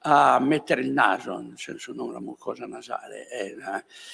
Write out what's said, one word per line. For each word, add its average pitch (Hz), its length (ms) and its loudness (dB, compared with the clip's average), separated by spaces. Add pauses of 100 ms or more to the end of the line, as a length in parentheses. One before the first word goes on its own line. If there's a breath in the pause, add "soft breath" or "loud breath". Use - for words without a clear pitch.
a 143 380 6
mettere 139 400 2
il 135 120 -2
naso, 101 460 2
nel 58 200 -14
senso - 340 -14
non 117 180 -8
la - 100 -10
mucosa - 460 -10
nasale, 113 600 -10
è 104 280 -8
la, 98 300 -8 (300 loud breath)